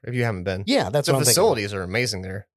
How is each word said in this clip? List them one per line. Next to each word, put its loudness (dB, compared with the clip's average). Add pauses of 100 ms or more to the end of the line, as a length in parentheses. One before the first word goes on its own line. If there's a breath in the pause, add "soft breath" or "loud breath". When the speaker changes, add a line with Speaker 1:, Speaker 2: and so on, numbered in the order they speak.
Speaker 1:
if -8
you 0
haven't -2
been. -4
Speaker 2:
Yeah, 0
that's 0
Speaker 1:
The 4
Speaker 2:
what 4
I'm 2
thinking. 4
Speaker 1:
facilities 2
are -4
amazing -2
there. -10 (100)